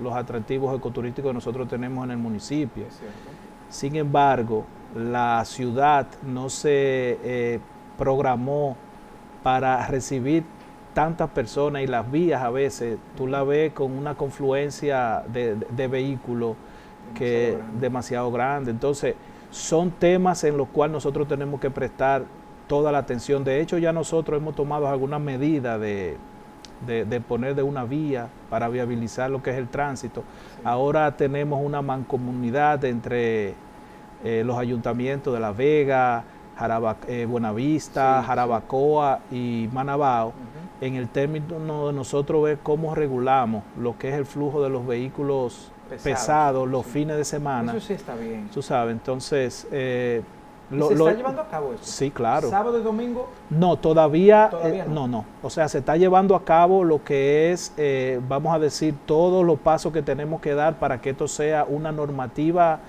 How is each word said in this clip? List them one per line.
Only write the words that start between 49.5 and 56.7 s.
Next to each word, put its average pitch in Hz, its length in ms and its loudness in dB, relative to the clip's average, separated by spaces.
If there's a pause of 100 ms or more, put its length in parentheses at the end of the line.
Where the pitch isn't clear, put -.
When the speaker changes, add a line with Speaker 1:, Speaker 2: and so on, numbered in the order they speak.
Speaker 1:
eh, 123 480 -2 (500)
Speaker 2:
¿Y 135 60 -6
Speaker 1:
lo, 147 120 2
Speaker 2:
se 143 80 4
Speaker 1:
lo 160 120 6
Speaker 2:
está 202 80 4
llevando 262 240 -4
a - 80 -8
cabo 143 240 -4
eso? - 100 -12
Speaker 1:
Sí, - 280 -4
claro. 135 400 0
Speaker 2:
¿Sábado 226 280 2
y 220 40 0
domingo? 240 480 -4 (180)
Speaker 1:
No, 165 300 4
todavía, 170 720 8
Speaker 2:
Todavía 170 340 0
Speaker 1:
eh, - 20 -8
Speaker 2:
no. 147 80 -2
Speaker 1:
no, 135 140 -2
no. 113 160 -4 (180)
O 139 60 -6
sea, 156 180 0
se 147 120 -2
está 147 180 2
llevando 185 400 8
a 175 80 -2
cabo 175 400 8